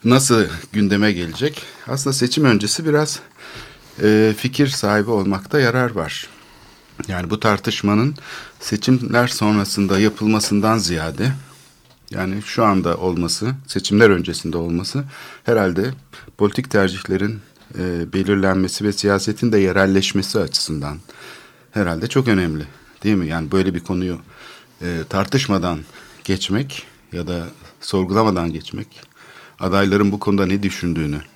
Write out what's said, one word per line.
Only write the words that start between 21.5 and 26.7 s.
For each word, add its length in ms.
herhalde 360
çok 200
önemli, 380
değil 120
mi? 120
Yani 240
böyle 220
bir 60
konuyu, 400
e, 180
tartışmadan 720
geçmek 640